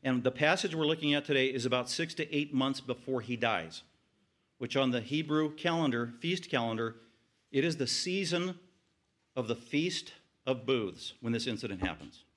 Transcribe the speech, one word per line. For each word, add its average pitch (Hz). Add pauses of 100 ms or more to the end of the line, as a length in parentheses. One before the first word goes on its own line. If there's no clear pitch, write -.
And 127
the 127
passage 160
we're 156
looking 160
at 147
today 135
is 127
about 123
six 165
to 160
eight 147
months 135
before 127
he 117
dies, 101 (760)
which 120
on 135
the 120
Hebrew 151
calendar, 139
feast 131
calendar, 113 (560)
it 139
is 160
the 131
season 180 (800)
of 120
the 117
Feast 160 (320)
of 123
Booths 113
when 117
this 117
incident 101
happens. 78 (120)